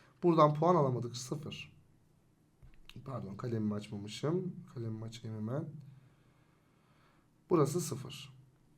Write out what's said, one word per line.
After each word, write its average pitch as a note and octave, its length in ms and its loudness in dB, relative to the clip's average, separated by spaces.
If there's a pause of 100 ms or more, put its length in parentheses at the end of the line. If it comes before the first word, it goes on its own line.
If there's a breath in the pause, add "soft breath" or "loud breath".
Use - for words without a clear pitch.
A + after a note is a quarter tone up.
(240 loud breath)
Buradan E3 300 8
puan E3 220 4
alamadık. A#2+ 420 2
Sıfır. - 540 -10 (1300)
Pardon, G2 320 -10
kalemimi G#2+ 360 -2
açmamışım. A2 840 -4 (180)
Kalemimi A2 300 -8
açayım A2+ 340 -10
hemen. A#2+ 280 -4 (1800 soft breath)
Burası D3 320 4
sıfır. - 540 -10 (420)